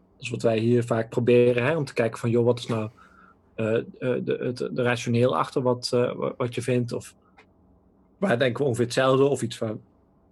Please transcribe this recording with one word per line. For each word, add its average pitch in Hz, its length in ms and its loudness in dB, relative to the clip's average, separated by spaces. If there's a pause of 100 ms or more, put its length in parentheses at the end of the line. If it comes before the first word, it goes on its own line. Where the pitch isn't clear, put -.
(140)
dat - 100 -20
is 120 60 -8
wat 120 120 -8
wij 113 160 2
hier 117 260 2
vaak 117 260 -2
proberen, 120 540 4
hè, 143 120 0
om 151 100 -2
te - 80 -14
kijken 117 260 -2
van, 120 100 -2
joh, 117 160 4
wat 120 140 2
is - 80 -12
nou, 110 220 -2 (640)
eh, 110 220 0
eh, 139 60 -2 (160)
de, 127 440 -2
het, 123 140 -4
de 135 260 -6
rationeel 120 540 0
achter 143 240 -2
wat, 123 320 -2
eh, 123 200 2
wa-, - 240 -6
wat 120 180 -4
je 120 60 -4
vindt, 120 320 -2
of - 200 -10 (1040)
waar 123 220 0
denken 127 220 2
we - 60 2
ongeveer 120 180 0
hetzelfde, 131 380 4
of 139 180 2
iets 117 160 -6
waar, 110 180 -4 (560)